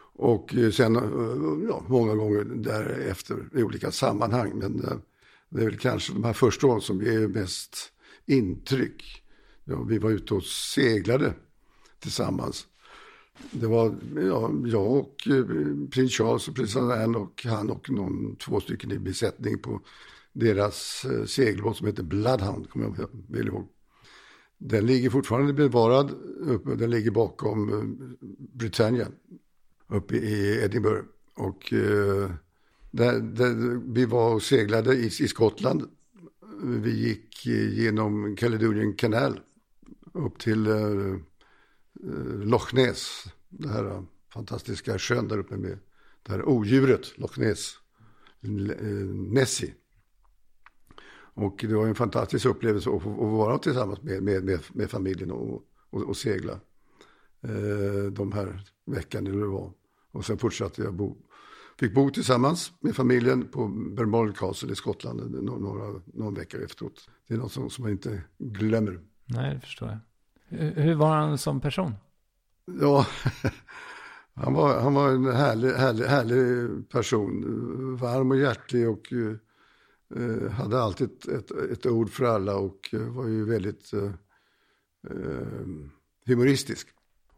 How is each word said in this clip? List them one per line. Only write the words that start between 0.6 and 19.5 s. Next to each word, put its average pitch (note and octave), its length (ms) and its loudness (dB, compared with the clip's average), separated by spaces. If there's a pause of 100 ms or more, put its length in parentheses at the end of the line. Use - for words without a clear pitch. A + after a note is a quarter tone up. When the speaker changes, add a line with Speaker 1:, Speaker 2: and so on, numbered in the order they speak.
Speaker 1:
sen, A2+ 240 6
eh, A#2+ 80 4 (640)
ja, - 200 -4
många A2+ 280 4
gånger G#2 280 2
därefter G#2+ 1120 -4
i B2+ 80 4
olika - 280 -2
sammanhang. A2+ 640 0
Men, G2+ 280 -4
eh, - 140 -2 (520)
det A2+ 120 -2
är A2+ 40 4
väl G#2+ 120 -2
kanske - 360 -2
de - 100 -2
här A#2 100 0
första C3 340 4
åren A2+ 140 4
som F#2+ 200 -2
ger A2 260 2
mest - 640 -6 (340)
intryck. - 960 0 (460)
Ja, - 160 -4
vi A2 140 0
var G#2+ 120 2
ute G#2+ 240 0
och F#2+ 100 0
seglade A2+ 880 2 (680)
tillsammans. - 680 -4 (840)
Det A2+ 160 -4
var, A2+ 280 4 (200)
ja, A#2 360 2 (140)
jag A2 260 2
och, - 360 0
eh, C3 180 4 (460)
prins B2+ 200 4
Charles A#2 360 2
och - 80 -10
prins A2+ 200 -2
Anne A2+ 420 2
och - 280 -8
han G#2+ 240 -2
och - 200 -6
någon, G#2 460 -2
två - 240 -2
stycken - 320 -6
i G2 80 -4
besättning G#2+ 600 -2